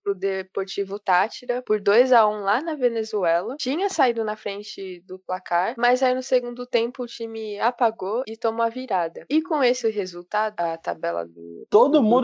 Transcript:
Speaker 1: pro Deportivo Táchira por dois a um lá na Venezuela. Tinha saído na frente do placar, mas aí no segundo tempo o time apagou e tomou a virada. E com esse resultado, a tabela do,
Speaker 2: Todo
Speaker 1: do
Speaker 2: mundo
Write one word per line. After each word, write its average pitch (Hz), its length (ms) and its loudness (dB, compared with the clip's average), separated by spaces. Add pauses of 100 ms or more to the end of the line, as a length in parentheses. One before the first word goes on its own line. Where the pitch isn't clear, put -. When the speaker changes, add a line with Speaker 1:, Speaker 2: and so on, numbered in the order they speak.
Speaker 1:
pro 202 140 -2
Deportivo 190 840 -4
Táchira 226 640 0
por 214 180 0
dois 226 320 6
a 226 160 8
um 214 140 -6
lá 208 180 2
na 320 140 -4
Venezuela. 220 840 0
Tinha 330 300 -2
saído 233 340 2
na 214 140 -4
frente 196 680 -10
do 185 140 -12
placar, 185 580 -2
mas 247 240 4
aí 254 140 4
no 254 80 -4
segundo 247 420 -2
tempo 240 380 -2
o 240 40 -6
time 220 520 -8
apagou 220 680 0
e 220 120 -10
tomou 226 280 0
a 226 40 2
virada. 208 600 -4
E 311 120 2
com 320 200 -2
esse 247 280 2
resultado, 196 720 -4
a 165 180 -2
tabela 170 480 -4
do, 170 440 -16
Speaker 2:
Todo 254 240 2
Speaker 1:
do 294 100 6
Speaker 2:
mundo 220 200 4